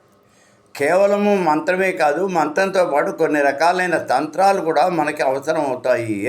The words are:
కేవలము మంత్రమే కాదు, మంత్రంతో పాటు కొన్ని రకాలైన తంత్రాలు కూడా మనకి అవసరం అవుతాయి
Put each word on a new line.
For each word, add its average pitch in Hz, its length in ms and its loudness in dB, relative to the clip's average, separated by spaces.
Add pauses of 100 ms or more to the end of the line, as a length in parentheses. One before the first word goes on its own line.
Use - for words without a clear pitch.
(760)
కేవలము 202 580 2 (160)
మంత్రమే 180 420 0 (100)
కాదు, 151 220 2 (140)
మంత్రంతో 180 440 0 (120)
పాటు 165 180 0 (100)
కొన్ని 147 280 2
రకాలైన 175 480 0 (140)
తంత్రాలు 170 580 0
కూడా 147 140 2 (160)
మనకి 151 300 -2
అవసరం 151 400 -2
అవుతాయి 117 480 -2 (120)